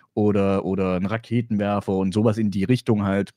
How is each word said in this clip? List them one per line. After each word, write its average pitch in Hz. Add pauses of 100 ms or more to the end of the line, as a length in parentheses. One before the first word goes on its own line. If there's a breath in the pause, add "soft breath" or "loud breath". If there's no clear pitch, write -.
(160 soft breath)
oder, 98
oder 92
einen 92
Raketenwerfer 107
und 95
sowas 107
in 107
die 95
Richtung 113
halt. 98